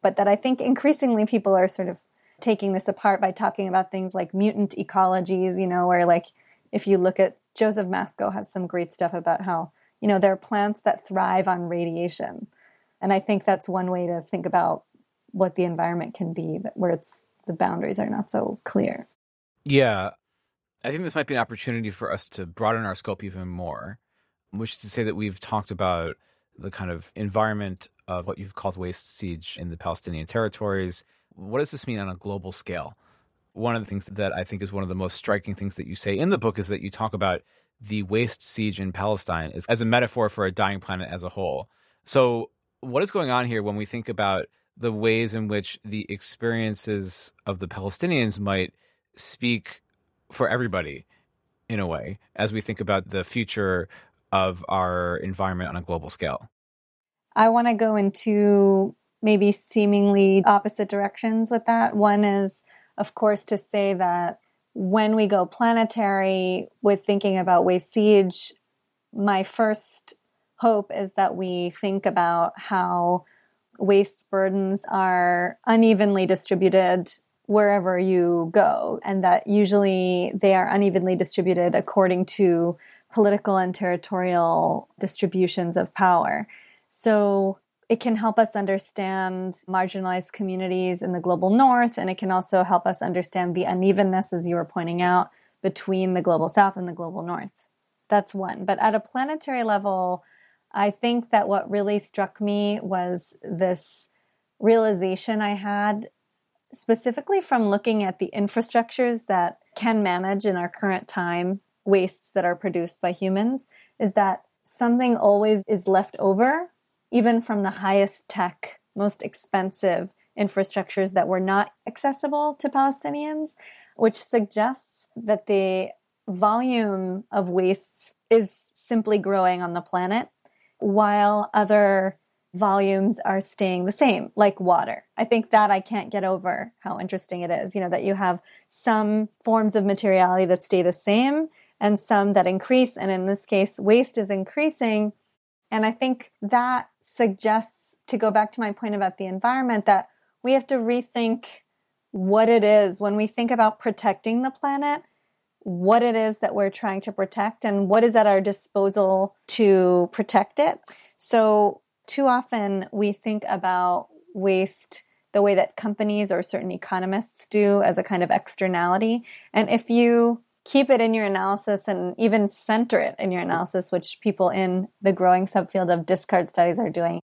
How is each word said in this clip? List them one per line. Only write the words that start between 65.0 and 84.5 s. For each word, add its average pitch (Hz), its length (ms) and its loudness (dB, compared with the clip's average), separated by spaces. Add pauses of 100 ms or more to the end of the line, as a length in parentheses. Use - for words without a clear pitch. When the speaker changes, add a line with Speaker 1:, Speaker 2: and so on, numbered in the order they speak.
Speaker 1:
we 214 120 4
go 190 180 2
planetary 196 1200 0 (140)
with 202 240 2
thinking 196 320 2
about 180 260 4
waste 180 300 0
siege, 208 600 4 (600)
my 202 300 0
first - 720 -4 (400)
hope 214 400 2
is 196 180 -6
that 190 220 0
we 180 340 -4
think 196 380 -4
about 170 480 2
how 180 720 0 (520)
waste 202 540 2
burdens 190 580 0
are 180 800 2
unevenly 208 580 4
distributed 185 880 2 (320)
wherever 202 540 2
you 175 540 2
go, - 500 2
and 196 180 -2
that 180 240 2
usually 190 880 2
they 190 220 4
are 185 140 2
unevenly 185 440 2
distributed 175 640 0
according 185 500 2
to 170 520 2 (360)
political 208 440 2
and 185 180 0
territorial 175 1120 0 (100)